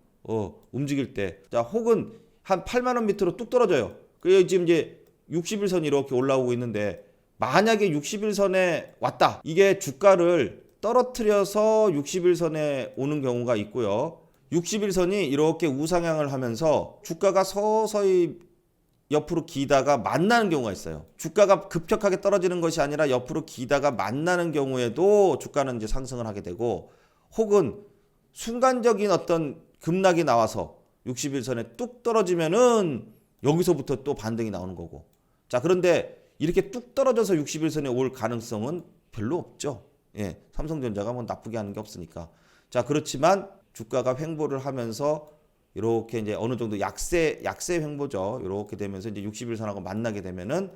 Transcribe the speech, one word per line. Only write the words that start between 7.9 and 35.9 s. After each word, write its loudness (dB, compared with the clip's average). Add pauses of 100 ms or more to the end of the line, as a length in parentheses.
육십 -4
일선에 0
왔다. 0
이게 4
주가를 4 (180)
떨어뜨려서 2
육십 -2
일선에 0
오는 -2
경우가 0
있고요. -2 (300)
육십 -2
일선이 0
이렇게 2
우상향을 0
하면서 -2
주가가 2
서서히 0 (720)
옆으로 0
기다가 2
만나는 2
경우가 0
있어요. -10 (120)
주가가 4
급격하게 -2
떨어지는 0
것이 0
아니라 2
옆으로 -2
기다가 0
만나는 -2
경우에도 4
주가는 -2
이제 -6
상승을 -4
하게 -8
되고 -4 (460)
혹은 2 (500)
순간적인 0
어떤 0 (200)
급락이 2
나와서 0 (260)
육십 -6
일선에 -6
뚝 -10
떨어지면은 2 (300)
여기서부터 2
또 -2
반등이 -4
나오는 -8
거고. -14 (420)
자, -2
그런데 2 (140)